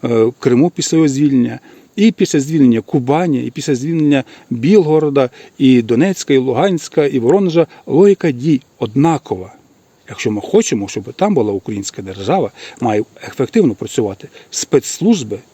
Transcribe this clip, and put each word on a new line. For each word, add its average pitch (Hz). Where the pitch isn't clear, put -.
е, 117
Криму 135
після -
його 160
звільнення, 131
і 214
після 165
звільнення 135
Кубані, 139
і 123
після 147
звільнення 143
Білгорода, 151
і 127
Донецька, 139
і 135
Луганська, 147
і 135
Воронежа – 165
логіка 185
дій 131
однакова. 123
Якщо 117
ми 107
хочемо, 120
щоб 107
там 202
була 104
українська 101
держава, 98
має 110
ефективно 139
працювати 104
спецслужби 143